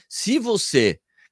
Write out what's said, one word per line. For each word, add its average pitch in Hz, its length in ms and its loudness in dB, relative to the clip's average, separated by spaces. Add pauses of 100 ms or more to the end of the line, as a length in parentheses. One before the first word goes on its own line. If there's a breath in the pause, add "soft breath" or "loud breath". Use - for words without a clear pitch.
se 262 320 -2
você, 147 600 0 (320 soft breath)